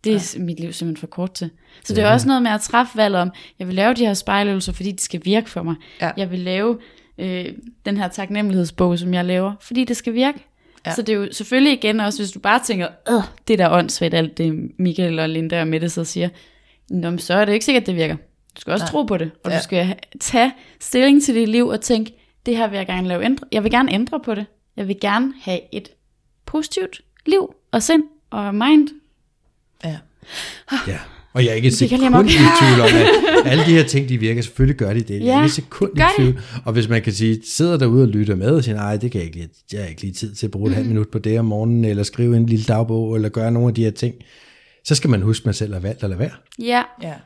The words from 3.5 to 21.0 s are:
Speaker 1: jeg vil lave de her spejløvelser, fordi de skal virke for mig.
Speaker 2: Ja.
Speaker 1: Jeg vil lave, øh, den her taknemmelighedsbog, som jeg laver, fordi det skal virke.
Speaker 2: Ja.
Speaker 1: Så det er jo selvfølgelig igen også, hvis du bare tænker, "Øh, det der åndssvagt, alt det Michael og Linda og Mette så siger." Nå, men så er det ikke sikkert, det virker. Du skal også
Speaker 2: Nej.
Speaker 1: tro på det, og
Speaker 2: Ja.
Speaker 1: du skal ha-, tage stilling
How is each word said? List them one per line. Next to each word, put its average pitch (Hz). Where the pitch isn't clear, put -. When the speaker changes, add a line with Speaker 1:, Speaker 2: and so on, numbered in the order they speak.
Speaker 1:
jeg 180
vil 185
lave 214
de 233
her 208
spejløvelser, 196
fordi 196
de 185
skal 170
virke 220
for 175
mig. 165
Speaker 2:
Ja. 170
Speaker 1:
Jeg 190
vil 180
lave, 196
øh, 180
den 202
her 190
taknemmelighedsbog, 185
som 180
jeg 175
laver, 185
fordi 247
det 240
skal 233
virke. 269
Speaker 2:
Ja. 165
Speaker 1:
Så 240
det 220
er 208
jo 202
selvfølgelig 269
igen 220
også, 208
hvis 196
du 190
bare 214
tænker, 180
"Øh, 226
det 214
der 170
åndssvagt, 165
alt 165
det 165
Michael 175
og 160
Linda 165
og 160
Mette 160
så 165
siger." 175
Nå, 170
men 175
så 180
er 208
det 208
ikke 226
sikkert, 254
det 185
virker. 156
Du -
skal -
også 160
Speaker 2:
Nej. 160
Speaker 1:
tro 294
på 208
det, 160
og 175
Speaker 2:
Ja. 165
Speaker 1:
du 160
skal 175
ha-, 190
tage 254
stilling 277